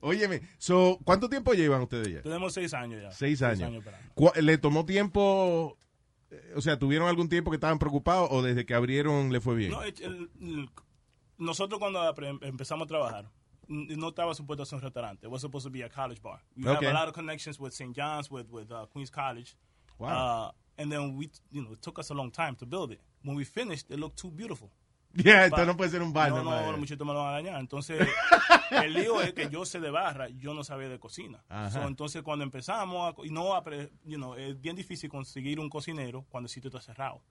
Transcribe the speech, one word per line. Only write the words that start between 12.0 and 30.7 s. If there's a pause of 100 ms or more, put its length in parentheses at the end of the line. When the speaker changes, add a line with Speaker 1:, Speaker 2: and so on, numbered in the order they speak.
Speaker 2:
apre-,
empezamos
a
trabajar, (380)
n-,
no
estaba
supuesto
a
ser
un
restaurante.
It
was
supposed
to
be
a
college
bar. (160)
We
have
Speaker 1:
Okay.
Speaker 2:
a
lot
of
connections
with
Saint
John's,
with,
with,
uh,
Queens
College. (420)
Speaker 1:
Wow.
Speaker 2:
Uh, (300)
and
then
we, (200)
you
know,
it
took
us
a
long
time
to
build
it. (220)
When
we
finished,
it
looked
too
beautiful. (440)
Speaker 1:
Yeah,
Speaker 2:
But
Speaker 1:
esto
no
puede
ser
un
bar,
Speaker 2:
no,
Speaker 1:
no
Speaker 2:
no,
Speaker 1:
mames.
Speaker 2:
los
muchachos
me
lo
van
a
dañar.
Entonces,
Speaker 1:
<laughs>
Speaker 2:
el
lío
es
que
yo
sé
de
barra,
yo
no
sabía